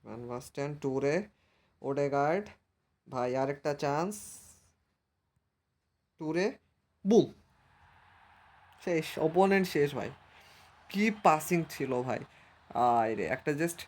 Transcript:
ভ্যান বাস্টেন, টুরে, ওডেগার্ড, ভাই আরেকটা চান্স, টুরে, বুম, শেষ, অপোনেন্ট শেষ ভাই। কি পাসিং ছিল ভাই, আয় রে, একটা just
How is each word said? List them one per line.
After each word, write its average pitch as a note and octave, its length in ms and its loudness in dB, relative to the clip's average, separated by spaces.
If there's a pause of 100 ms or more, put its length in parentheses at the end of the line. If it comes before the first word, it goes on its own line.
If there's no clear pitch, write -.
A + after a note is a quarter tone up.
ভ্যান A#2 240 -12
বাস্টেন, C#3 500 -8
টুরে, C#3+ 500 -2 (540)
ওডেগার্ড, C#3+ 640 0 (640)
ভাই B2+ 260 -2
আরেকটা C#3+ 380 -2
চান্স, D3+ 420 -2 (2000)
টুরে, E3 380 -2 (480)
বুম, G3 280 6 (1500)
শেষ, E3 360 -2
অপোনেন্ট F#3+ 480 4
শেষ C#3+ 280 0
ভাই। A2+ 160 -6 (760)
কি G#3+ 220 2 (120)
পাসিং E3 460 4
ছিল B2+ 320 -2
ভাই, B2 180 -4 (540)
আয় A#2 420 2
রে, G2 100 -2
একটা C3 260 -4
just E3 360 -2